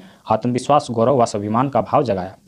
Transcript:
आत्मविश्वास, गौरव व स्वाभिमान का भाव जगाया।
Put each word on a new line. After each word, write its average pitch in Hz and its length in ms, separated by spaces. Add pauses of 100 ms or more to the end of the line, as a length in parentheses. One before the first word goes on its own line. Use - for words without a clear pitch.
(300)
आत्मविश्वास, 123 600
गौरव 120 320
व - 20
स्वाभिमान 110 440
का 123 120
भाव 117 220
जगाया। 95 340 (120)